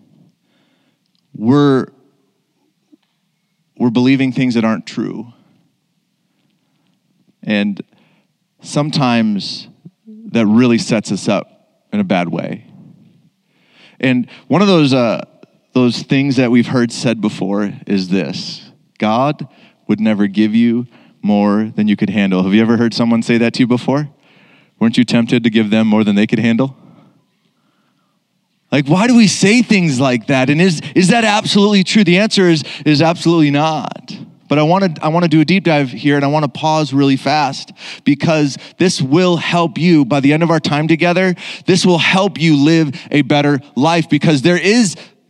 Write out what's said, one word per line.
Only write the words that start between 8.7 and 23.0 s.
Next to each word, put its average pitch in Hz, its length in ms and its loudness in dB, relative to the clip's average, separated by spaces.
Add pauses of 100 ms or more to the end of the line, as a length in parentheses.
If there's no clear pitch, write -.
that 113 200 -2
really 117 320 2
sets 113 320 -4
us 98 160 -6
up - 680 -8
in 104 80 -2
a 101 40 -2
bad 87 240 -2
way. - 380 -10 (1300)
And 123 300 0 (180)
one 151 140 0
of 202 80 2
those, 151 260 4
uh, 117 280 0 (500)
those 123 300 0
things 139 340 -2
that 123 140 0
we've 120 180 2
heard 120 220 -2
said 113 300 -4
before 101 500 -4 (160)
is 95 220 -4
this: 90 640 -6 (280)
"God 127 480 -2 (400)
would 104 140 -2
never 104 260 0
give 107 280 0
you 117 320 0 (340)
more 104 560 0
than 107 100 0
you 101 100 2
could 101 120 -2
handle." 95 340 0
Have 95 120 0
you 110 80 4
ever 113 160 2
heard 117 160 0
someone 117 280 0